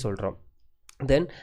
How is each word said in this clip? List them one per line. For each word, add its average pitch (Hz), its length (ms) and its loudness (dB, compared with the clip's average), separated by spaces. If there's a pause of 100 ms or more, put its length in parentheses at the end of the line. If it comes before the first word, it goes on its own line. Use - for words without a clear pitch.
சொல்றோம். 98 340 -4 (720)
Then 147 220 4 (140)